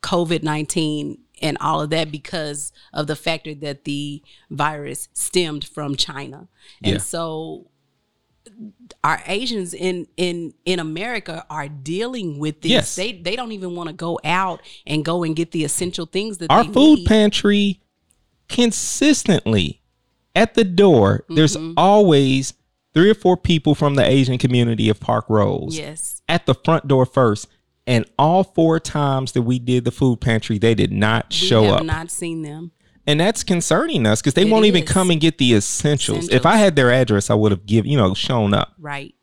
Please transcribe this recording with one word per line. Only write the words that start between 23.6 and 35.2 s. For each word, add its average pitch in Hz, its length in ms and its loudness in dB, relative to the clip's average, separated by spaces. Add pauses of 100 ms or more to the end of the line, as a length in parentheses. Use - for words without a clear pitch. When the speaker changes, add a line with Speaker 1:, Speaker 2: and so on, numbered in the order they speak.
Speaker 2:
from 143 220 0
the 135 100 4
Asian 127 320 2
community 120 500 2
of 107 120 0
Park 113 280 -2
Rose 101 480 0
Speaker 1:
Yes. 151 520 -12
Speaker 2:
at 170 180 0
the 180 80 2
front - 340 0
door 135 180 4
first. 117 420 0 (380)
And 120 200 0 (120)
all 170 260 2
four 165 340 2
times 135 540 -2
that 127 100 0
we 123 160 0
did 123 260 0
the 120 60 0
food 127 300 0
pantry, 113 380 0
they 113 160 4
did 101 180 0
not 107 380 0
Speaker 1:
We - 60 -4
Speaker 2:
show 110 280 4
Speaker 1:
have 101 160 4
Speaker 2:
up. - 40 -4
Speaker 1:
not 160 260 -6
seen 165 320 -8
them. 156 280 -12 (360)
Speaker 2:
And 147 120 0
that's 190 240 0
concerning 180 640 0
us 107 160 2
'cause 143 120 0
they 175 80 2
Speaker 1:
It 214 80 4
Speaker 2:
won't 220 160 4
even 180 180 2
Speaker 1:
is. - 40 -10
Speaker 2:
come 185 220 0
and 160 100 2